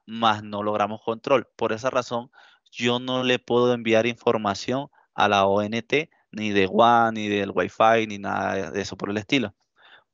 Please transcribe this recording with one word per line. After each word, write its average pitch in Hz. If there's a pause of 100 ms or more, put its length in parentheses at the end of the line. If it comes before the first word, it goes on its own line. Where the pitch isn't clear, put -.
más 110
no 104
logramos 104
control. 113
Por 113
esa 117
razón, 120 (400)
yo 120
no 127
le 127
puedo 123
enviar 113
información 117 (240)
a 104
la 101
O 98
N 110
T, 147 (220)
ni 107
de 98
wan, 113
ni 107
del 101
Wi-Fi, 110
ni 104
nada 98
de 98
eso 95
por 98
el 104
estilo. 110 (580)